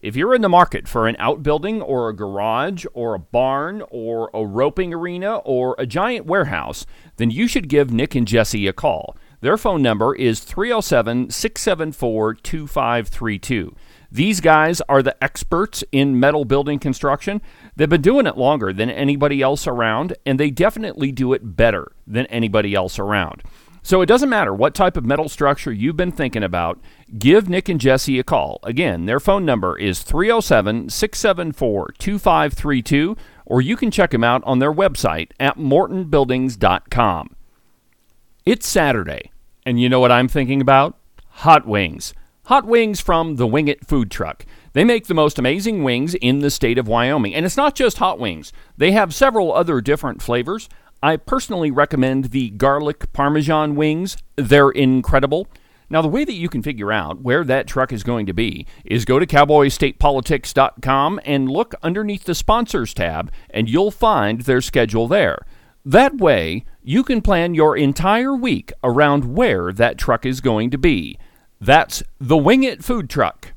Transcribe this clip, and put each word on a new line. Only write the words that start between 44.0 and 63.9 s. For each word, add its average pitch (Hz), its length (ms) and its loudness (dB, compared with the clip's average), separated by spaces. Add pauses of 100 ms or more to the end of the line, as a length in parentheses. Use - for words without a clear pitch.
truck. - 360 -10 (260)
They 151 120 2
make 233 240 0
the 185 60 -2
most 151 240 2
amazing 175 460 -2
wings 131 300 -2
in 127 240 0
the 143 120 0
state 120 280 0
of 120 100 -4
Wyoming. 120 460 0
And 156 100 -2
it's 180 120 -4
not 277 180 0
just 247 240 -2
hot 185 200 -2
wings. 87 320 -8 (280)
They 175 140 4
have 196 220 2
several 220 380 2
other 160 300 0
different 139 400 -2
flavors. 123 480 -4 (320)
I 156 160 2
personally 185 520 -2
recommend 135 560 0
the 123 240 -2
garlic 139 640 0
Parmesan 151 640 0
wings. 156 400 -2 (200)
They're 139 340 6
incredible. 135 800 2 (420)
Now, 160 100 2
the 160 80 0
way 240 160 0
that 277 80 -6
you 175 160 -6
can 120 140 -6
figure 107 300 -6
out 90 280 -4
where 131 240 0
that 131 220 0
truck 131 260 -2
is 110 100 -8
going 117 220 -4
to 95 80 -4
be 95 340 -4 (200)
is 113 180 0
go 127 140 4
to 175 80 2
cowboy 143 420 6
state - 300 -2
politics 139 560 0
dot 135 260 2
com 139 460 0
and 135 240 0
look 196 320 -4
underneath 202 420 -4
the 175 100 -4
sponsors 208 600 -2
tab, 80 360 -4 (200)
and 113 180 -2
you'll 180 220 2